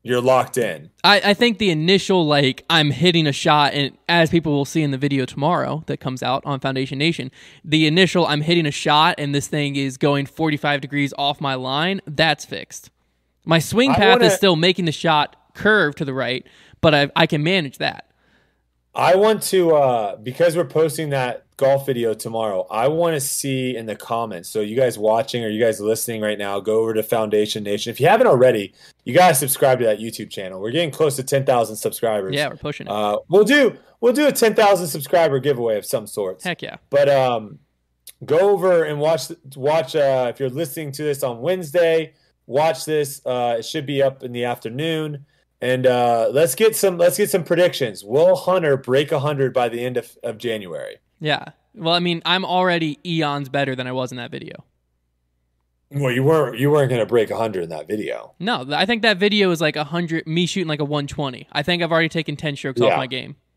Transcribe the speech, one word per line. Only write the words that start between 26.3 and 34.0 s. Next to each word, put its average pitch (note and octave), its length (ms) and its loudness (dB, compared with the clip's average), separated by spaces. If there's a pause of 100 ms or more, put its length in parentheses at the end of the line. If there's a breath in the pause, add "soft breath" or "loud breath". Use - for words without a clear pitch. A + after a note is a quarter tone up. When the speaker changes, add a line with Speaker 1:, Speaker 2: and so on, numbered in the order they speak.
Speaker 1:
now, G2+ 240 -4
go A2 180 0
over A2+ 140 -2
to G#2+ 100 -2
Foundation G#2+ 600 -2
Nation. G#2 280 -6
If - 80 -12
you C3+ 80 4
haven't A3+ 200 4
already, A#2+ 460 4 (300 soft breath)
you A#2+ 100 -8
gotta F3 220 6
subscribe C3+ 440 2
to A#2+ 60 0
that G#2+ 140 0
YouTube A2 300 -10
channel. F#2+ 320 -12
We're A2+ 100 -6
getting D#3 200 -2
close D3 260 0
to - 60 -6
ten C#3 220 0
thousand A#2 300 2
subscribers. A2 600 -2
Speaker 2:
Yeah, C#3+ 140 -2
we're - 60 -10
pushing - 320 -10
it. G2+ 60 -8
Speaker 1:
Uh, G#2 240 -2 (100)
we'll G3 160 6
do, C4 320 4 (240 loud breath)
we'll A#3 140 2